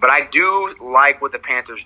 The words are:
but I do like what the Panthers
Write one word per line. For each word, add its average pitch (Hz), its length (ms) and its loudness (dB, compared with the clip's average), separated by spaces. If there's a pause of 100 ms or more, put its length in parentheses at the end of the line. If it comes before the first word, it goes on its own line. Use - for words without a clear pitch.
but 123 80 2
I 143 220 2
do 190 500 0
like 135 400 2
what 139 120 -6
the 123 60 -10
Panthers 123 460 -8